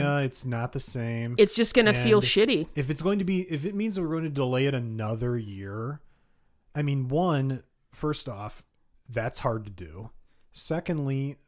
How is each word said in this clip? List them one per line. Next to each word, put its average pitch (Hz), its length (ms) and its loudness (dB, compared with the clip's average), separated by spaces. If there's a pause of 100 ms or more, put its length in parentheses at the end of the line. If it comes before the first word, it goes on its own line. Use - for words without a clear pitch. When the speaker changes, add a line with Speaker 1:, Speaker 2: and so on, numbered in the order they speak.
Speaker 1:
WrestleMania, 143 240 2
it's - 220 -4
not 120 240 -2
the 135 80 -4
same." 117 580 -2
Speaker 2:
It's 202 160 6
just 226 220 4
gonna 220 180 8
feel 220 240 6
Speaker 1:
And 202 100 4
Speaker 2:
shitty. 202 460 4
Speaker 1:
if 143 160 -2
it's 151 140 -2
going 196 160 2
to 190 60 0
be, 185 160 0 (120)
if 147 140 -4
it 208 80 -6
means 208 220 -2
that 185 40 -2
we're 160 140 -2
gonna 160 140 -2
delay 135 360 2
it 139 80 2
another 117 640 -2
year, 104 640 -8 (720)
I 147 80 -2
mean, 139 260 0
one, 135 540 0 (300)
first - 360 -4
off, 104 360 -12 (440)
that's 117 320 -4
hard 113 260 -2
to 104 60 -14
do. 90 380 -14 (440)
Secondly, 143 840 -2 (100)